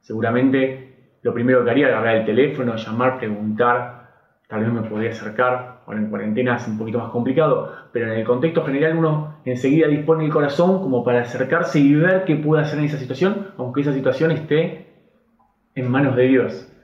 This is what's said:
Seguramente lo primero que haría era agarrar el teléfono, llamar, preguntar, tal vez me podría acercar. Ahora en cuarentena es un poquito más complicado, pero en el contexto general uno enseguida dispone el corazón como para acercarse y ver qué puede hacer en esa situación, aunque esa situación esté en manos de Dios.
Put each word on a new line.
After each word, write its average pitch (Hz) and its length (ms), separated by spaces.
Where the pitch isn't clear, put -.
Seguramente 131 1200
lo 117 100
primero 120 320
que 120 60
haría 135 180
era 117 120
agarrar 113 160
el 107 100
teléfono, 120 500
llamar, 120 400
preguntar, 107 840
tal 107 160
vez 120 60
me 113 120
podría 107 300
acercar. 123 760
Ahora 107 160
en 107 80
cuarentena 117 440
es 117 140
un 107 100
poquito 113 220
más 113 100
complicado, 131 640
pero 113 200
en 113 80
el 107 40
contexto 160 400
general 151 320
uno 156 480
enseguida 139 440
dispone 160 360
el 147 60
corazón 170 500
como 127 220
para 120 200
acercarse 151 580
y 143 160
ver 185 280
qué 151 120
puede 151 260
hacer 147 160
en 147 60
esa 143 140
situación, 185 500
aunque 127 220
esa 139 120
situación 135 380
esté 160 560
en 127 160
manos 131 240
de 127 140
Dios. - 440